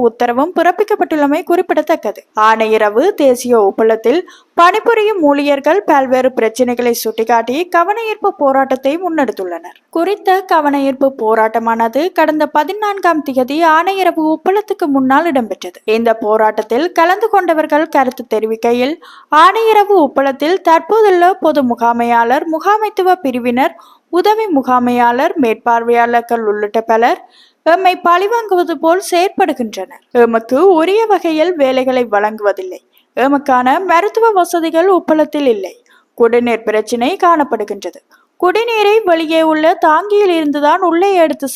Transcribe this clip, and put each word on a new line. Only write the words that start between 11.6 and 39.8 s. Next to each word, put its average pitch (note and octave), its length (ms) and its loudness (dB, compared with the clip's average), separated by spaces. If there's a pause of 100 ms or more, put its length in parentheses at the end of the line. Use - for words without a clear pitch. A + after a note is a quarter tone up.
கடந்த D#4 280 0 (120)
பதினான்காம் F#4 680 -2
திகதி C4 320 -2 (160)
ஆனையிறவு E4+ 480 -2 (100)
உப்பளத்துக்கு F#4+ 640 -2
முன்னால் C4+ 360 2
இடம்பெற்றது. G3+ 460 -6 (200)
இந்த A#3 120 0 (160)
போராட்டத்தில் A3 600 0 (140)
கலந்து F#4+ 260 0 (100)
கொண்டவர்கள் D#4 600 0
கருத்து B3+ 280 -2 (100)
தெரிவிக்கையில், A3+ 500 -2 (580)
ஆனையிறவு G#4 520 4 (120)
உப்பளத்தில் C#4 600 -2
தற்போதுள்ள F4+ 580 2 (200)
பொது D4+ 160 2 (100)
முகாமையாளர், A#3 840 0
முகாமைத்துவ F#4+ 640 0 (100)
பிரிவினர், B3 500 -2 (440)
உதவி G#4+ 280 0 (100)
முகாமையாளர், B3 840 0
மேற்பார்வையாளர்கள் A#3 1080 0
உள்ளிட்ட G#3 300 -2 (100)
பலர் A#3 300 2 (540)
எம்மை F#4 200 0 (140)
பழிவாங்குவது F#4+ 760 0
போல் F4+ 300 0
செயற்படுகின்றனர். D#4+ 880 -2 (220)
எமக்கு A3+ 340 -2 (220)
உரிய F#4 200 0 (140)
வகையில் E4+ 480 -2
வேலைகளை C4 420 0 (120)
வழங்குவதில்லை. G3+ 640 -4 (360)
எமக்கான C4 520 0 (220)
மருத்துவ G4+ 360 0 (140)
வசதிகள் E4+ 480 0 (100)
உப்பளத்தில் D4+ 560 0
இல்லை. F#3 180 -10 (460)
குடிநீர் A#3 480 0
பிரச்சினை A3 420 -2 (160)
காணப்படுகின்றது. A3 760 -2 (440)
குடிநீரை G#4+ 520 0 (140)
வெளியே E4 320 0 (120)
உள்ள D#4 220 2 (140)